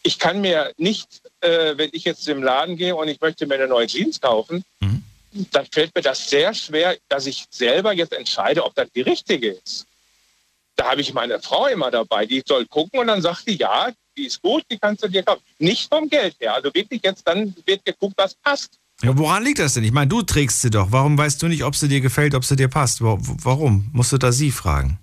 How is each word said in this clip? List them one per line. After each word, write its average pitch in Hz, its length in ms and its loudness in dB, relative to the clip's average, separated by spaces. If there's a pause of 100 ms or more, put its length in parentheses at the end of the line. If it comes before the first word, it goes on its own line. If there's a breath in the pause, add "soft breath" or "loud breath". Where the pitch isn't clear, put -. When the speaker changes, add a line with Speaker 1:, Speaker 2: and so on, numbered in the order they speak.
Speaker 1:
Ich - 160 -2
kann 180 220 0
mir 165 360 0
nicht, 202 300 -2 (340)
äh, 165 360 2
wenn 151 160 -2
ich 160 120 -10
jetzt - 240 -4
im 139 140 -2
Laden 143 340 0
gehe 180 200 -2
und 156 120 -4
ich 143 120 -8
möchte 160 260 -2
mir 139 80 0
eine 135 140 0
neue 120 180 2
Jeans 214 340 -4
kaufen, 135 440 0 (160)
Speaker 2:
Mhm. 101 220 -2 (500)
Speaker 1:
dann 139 180 0
fällt 160 240 0
mir 175 80 -2
das 131 260 -2
sehr 156 260 2
schwer, 165 420 -2 (120)
dass 139 180 -2
ich - 240 -8
selber 160 420 0
jetzt 170 220 -2
entscheide, 120 500 0
ob - 100 -4
das - 200 -2
die 123 80 -2
richtige 202 480 0
ist. - 360 -12 (920)
Da 127 140 0
habe 139 120 0
ich 135 100 -6
meine 120 280 -4
Frau 185 260 0
immer 175 240 0
dabei, 110 360 0
die 131 200 -2
soll 127 200 2
gucken 170 340 -2
und 240 80 0
dann 214 140 2
sagt 170 240 -4
die, 208 100 -2
ja, 131 340 0 (260)
die - 100 -8
ist - 160 -10
gut, 311 280 0
die 233 80 -8
kannst 208 260 -2
du 208 40 -4
dir 185 140 -2
kaufen. 190 200 0 (160)
Nicht 185 340 0
vom 311 160 0
Geld 247 320 0
her, 110 140 0
also 139 200 -2
wirklich 214 300 -4
jetzt, 190 240 -2
dann 196 260 -2 (120)
wird 196 180 0
geguckt, 196 320 -4
was 196 180 0
passt. - 360 -2 (320)
Speaker 2:
Ja, 127 140 4
woran 165 280 2
liegt 285 160 2
das 151 140 2
denn? 113 100 0
Ich 110 80 2
meine, 143 160 2
du 226 140 2
trägst 147 380 0
sie 127 80 0
doch. 101 240 2
Warum 143 240 4
weißt 147 240 0
du 165 80 0
nicht, 151 160 0
ob 139 100 -2
sie 147 140 0
dir 139 140 2
gefällt, 143 320 2
ob 127 100 0
sie 143 120 2
dir 131 120 4
passt? 131 340 0
Wa-, 113 160 4
w-, 127 240 -6
warum 123 520 2
musst 123 180 2
du 139 60 2
da 127 120 4
sie 139 200 2
fragen? 71 520 0